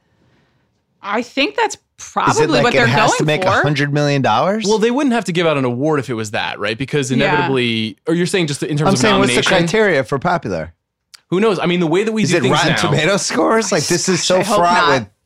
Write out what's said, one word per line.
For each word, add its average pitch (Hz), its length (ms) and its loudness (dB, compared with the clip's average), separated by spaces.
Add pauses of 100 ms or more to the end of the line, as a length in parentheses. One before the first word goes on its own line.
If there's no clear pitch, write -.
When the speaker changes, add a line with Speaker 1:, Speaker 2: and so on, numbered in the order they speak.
(1000)
Speaker 1:
I 208 200 -4
think 277 340 -4
that's 440 200 -2
Speaker 2:
Is - 60 -20
it - 320 -20
Speaker 1:
probably - 340 0
Speaker 2:
like 143 160 2
Speaker 1:
what - 100 2
Speaker 2:
it 135 40 2
Speaker 1:
they're - 100 4
Speaker 2:
has 123 240 2
Speaker 1:
going - 80 0
Speaker 2:
to - 60 0
make 151 180 0
Speaker 1:
for. - 60 0
Speaker 2:
a 220 120 2
hundred 143 320 0
million 143 280 2
dollars? 151 460 0
Speaker 3:
Well, 214 100 2
they 226 140 2
wouldn't 262 220 0
have 208 120 -2
to 185 60 -4
give 170 160 0
out 151 100 2
an 135 80 0
award 135 340 -2
if 131 100 -6
it 127 60 -6
was 110 160 -8
that, 87 280 -4
right? 107 180 -4
Because 135 340 -2
Speaker 1:
Yeah. 123 40 0
Speaker 3:
inevitably, 123 840 0 (100)
or 165 60 0
you're 175 120 0
saying 175 220 0
just 143 160 -6
in 147 140 -2
terms 147 120 0
Speaker 2:
I'm 196 40 2
Speaker 3:
of - 60 2
Speaker 2:
saying, 208 200 2
what's - 100 2
the 175 60 0
Speaker 3:
nomination? - 140 0 (180)
Speaker 2:
criteria 180 360 2
for 139 160 -4
popular? 98 540 -4 (560)
Speaker 3:
Who 175 100 0
knows? 208 200 2
I 135 80 -2
mean, 175 120 0
the 175 80 0
way 180 160 0
that 220 80 -2
we 220 120 -2
Speaker 2:
Is - 80 0
Speaker 3:
do 175 60 2
Speaker 2:
it - 40 0
Speaker 3:
things - 120 2
Speaker 2:
Rotten 151 180 2
Speaker 3:
now 120 60 0
Speaker 2:
Tomato 156 400 0
scores? 226 540 -2
Like, 165 160 0
this 175 220 -2
is 180 140 0
so 185 160 2
Speaker 1:
I 175 40 0
hope 208 140 0
Speaker 2:
fraught 175 160 2 (160)
Speaker 1:
not. 135 120 2
Speaker 2:
with 101 80 -12 (160)